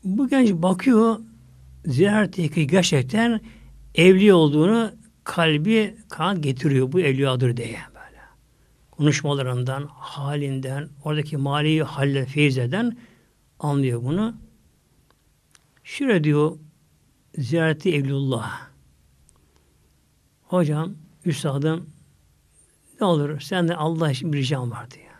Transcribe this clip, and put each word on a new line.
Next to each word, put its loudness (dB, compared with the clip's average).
Bu 0
genç 4
bakıyor, 2
ziyaretteki 2
gerçekten 2
evliya 8
olduğunu 4
kalbi 0
kan -4
getiriyor, 0
bu 2
evliyadır 0
diye -8
böyle. -18
Konuşmalarından, -2
halinden, -8
oradaki -6
mali 0
halle -2
feyzeden 0
anlıyor -2
bunu. -2
"Şöyle," 0
diyor, 2
"ziyareti 0
Evliyaullah. -4
Hocam, -2
üstadım, -2
ne 0
olur 0
senden -2
Allah -2
için -4
bir -2
ricam -4
var," -14
diyor. -20